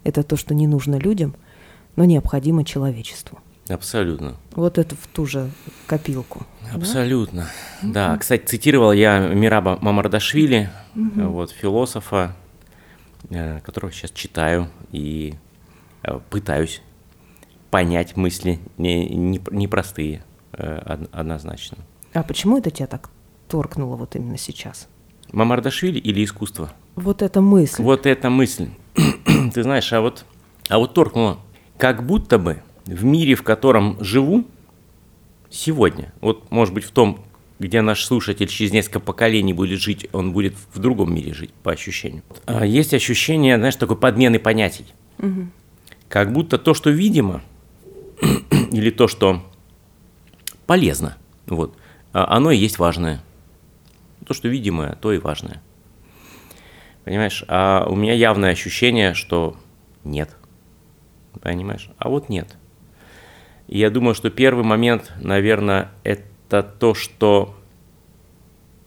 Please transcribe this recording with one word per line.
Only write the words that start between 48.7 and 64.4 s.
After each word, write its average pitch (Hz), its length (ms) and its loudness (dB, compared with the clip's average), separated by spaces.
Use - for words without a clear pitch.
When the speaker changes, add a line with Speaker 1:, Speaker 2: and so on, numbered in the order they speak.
Speaker 2:
или 110 180 2
то, 113 180 4
что 95 360 0
полезно, 80 520 0
вот, 82 280 -4
а, 95 220 2
оно 147 160 4
и 127 60 6
есть 101 220 0
важное. 85 420 0
То, - 80 -4
что - 140 -6
видимое, 98 540 -4
то 107 120 0
и 92 40 0
важное. - 440 -8
Понимаешь? 101 440 -4
А 95 420 2
у 92 60 -2
меня 107 180 0
явное 104 380 4
ощущение, 101 600 0
что 82 440 -2
нет. 76 260 -6
Понимаешь? 92 560 -8
А - 120 -6
вот 139 200 -4
нет. 95 260 -6
И 98 120 -4
я 107 100 4
думаю, 120 260 2
что - 140 -2
первый 127 340 2